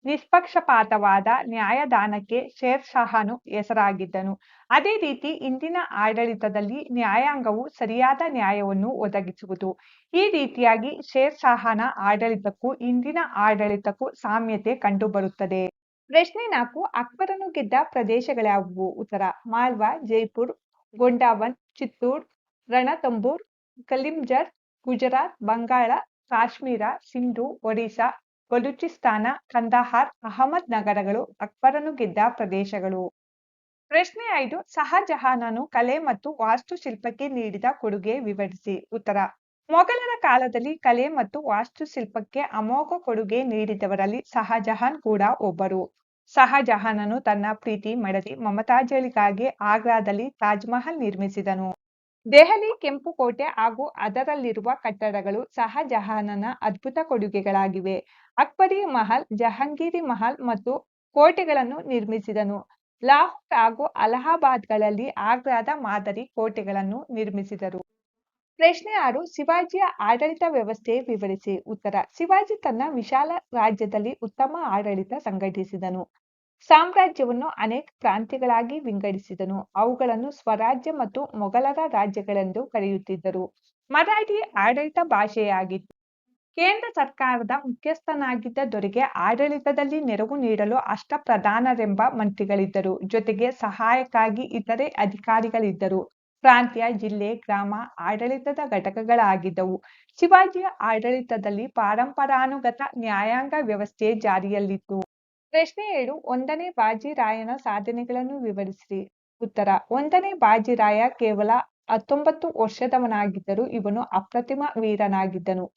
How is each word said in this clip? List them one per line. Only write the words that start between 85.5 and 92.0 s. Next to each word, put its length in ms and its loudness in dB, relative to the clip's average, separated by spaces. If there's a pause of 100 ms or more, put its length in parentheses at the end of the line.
ಕೇಂದ್ರ 380 0
ಸರ್ಕಾರದ 640 -2
ಮುಖ್ಯಸ್ಥನಾಗಿದ್ದ 1080 -4
ದೊರೆಗೆ 380 -2 (140)
ಆಡಳಿತದಲ್ಲಿ 840 0
ನೆರವು 360 -2
ನೀಡಲು 400 0 (100)
ಅಷ್ಟಪ್ರಧಾನರೆಂಬ 1200 0